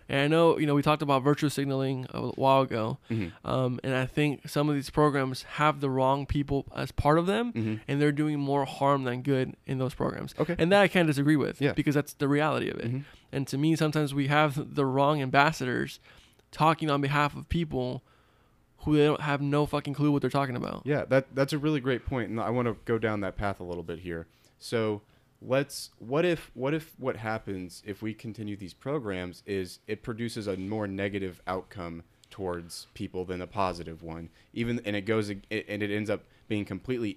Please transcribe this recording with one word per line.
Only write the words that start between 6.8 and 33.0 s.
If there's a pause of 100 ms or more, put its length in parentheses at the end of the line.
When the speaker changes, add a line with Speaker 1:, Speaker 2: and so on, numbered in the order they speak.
Speaker 1:
part
of
them,
Speaker 2:
Mm-hmm. (120)
Speaker 1:
and
they're
doing
more
harm
than
good (100)
in
those
programs.
Speaker 2:
Okay.
Speaker 1:
And
that
I
can't
disagree
with
Speaker 2:
Yeah.
Speaker 1:
because
that's
the
reality
of
it.
Speaker 2:
Mm-hmm. (320)
Speaker 1:
And
to
me,
sometimes
we
have
the
wrong
ambassadors (500)
talking
on
behalf
of
people (760)
who
they
don't
have
no
fucking
clue
what
they're
talking
about.
Speaker 2:
Yeah,
that,
that's
a
really
great
point,
and
I
wanna
go
down
that
path
a
little
bit
here. (320)
So (380)
let's,
what
if,
what
if
what
happens
if
we
continue
these
programs
is
it
produces
a
more
negative
outcome (260)
towards
people